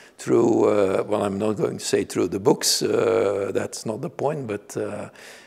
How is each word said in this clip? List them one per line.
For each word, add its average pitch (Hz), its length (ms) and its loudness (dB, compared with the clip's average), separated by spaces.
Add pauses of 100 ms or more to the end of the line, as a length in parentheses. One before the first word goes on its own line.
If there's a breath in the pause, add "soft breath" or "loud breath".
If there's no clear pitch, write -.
(180 loud breath)
through, 117 460 4
uh, 104 420 2
well, 104 160 0
I'm 98 160 -2
not 107 140 0
going - 260 -2
to - 60 -12
say 101 180 0
through 104 240 -2
the 98 140 -4
books, - 420 2
uh, 101 720 2
that's 104 320 -4
not 113 140 -6
the 131 100 -8
point, 135 380 -4
but, - 280 -8
uh, 104 340 -6 (360 loud breath)